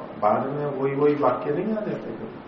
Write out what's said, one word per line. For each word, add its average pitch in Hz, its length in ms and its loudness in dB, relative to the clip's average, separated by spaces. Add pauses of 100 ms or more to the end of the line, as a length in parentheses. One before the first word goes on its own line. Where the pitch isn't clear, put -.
(200)
बाद 107 280 4
में 147 180 -2
वही 135 280 0
वही 147 200 6
वाक्य 143 400 2
नहीं 214 220 -2
आ 214 40 -4
जाते - 320 -6
कभी। - 360 -10